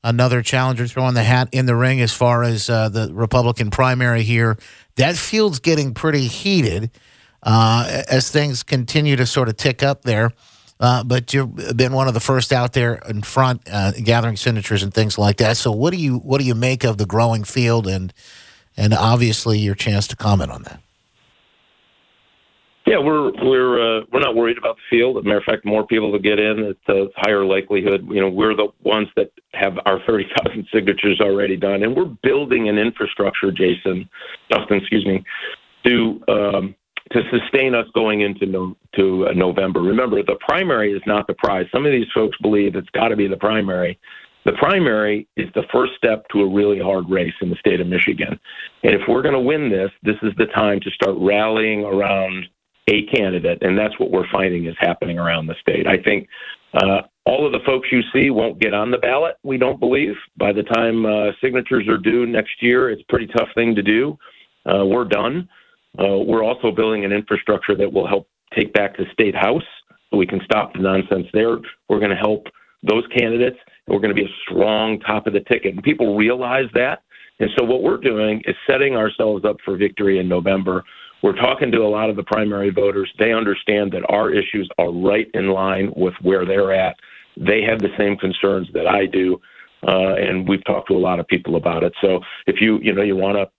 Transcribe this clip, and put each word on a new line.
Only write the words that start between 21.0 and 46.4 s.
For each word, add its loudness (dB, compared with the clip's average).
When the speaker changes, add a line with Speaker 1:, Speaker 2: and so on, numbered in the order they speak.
Speaker 2:
Yeah, 4
we're, 0
we're, 2
uh, -10
we're 2
not 0
worried 2
about -4
the 0
field. 2
As -6
a 0
matter 2
of -8
fact, -2
more 0
people 0
to 0
get 2
in, 0
it's -6
a 0
higher 2
likelihood. 0
You 0
know, 2
we're 0
the 0
ones 0
that -2
have -2
our 2
thirty 0
thousand -4
signatures 0
already 0
done, 0
and 0
we're -2
building 0
an 2
infrastructure, -2
Jason, -2
Justin, 0
excuse -2
me, -2
to, 2
um, 0
to 2
sustain 0
us -2
going 0
into -2
no-, -4
to, 2
uh, 0
November. 0
Remember, 0
the -2
primary 0
is -6
not 0
the -4
prize. -2
Some 0
of 2
these 0
folks 0
believe 2
it's -8
gotta 0
be 0
the -4
primary. -2
The 0
primary 0
is -6
the -2
first 0
step -4
to 0